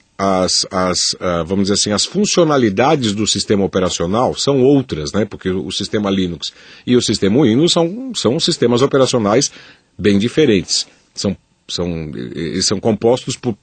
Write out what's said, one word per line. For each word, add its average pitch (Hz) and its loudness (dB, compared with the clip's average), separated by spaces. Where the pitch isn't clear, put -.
as, 92 0
as, 92 -2
ah, 87 -2
vamos 95 -2
dizer 101 0
assim, 101 -2
as 101 0
funcionalidades 139 2
do 104 -2
sistema 101 0
operacional 92 0
são 139 0
outras, 127 2
né? 104 0
Porque 95 -6
o 92 -4
sistema 104 -4
Linux 92 -4
e 123 2
o 120 4
sistema 107 2
Windows 143 4
são, 208 -2
são 139 0
sistemas 123 0
operacionais 127 2
bem 98 2
diferentes. 117 2
São, - -4
são, 87 -6
e-, 62 -10
eles 92 -2
são 98 -2
compostos 117 0
por 117 -4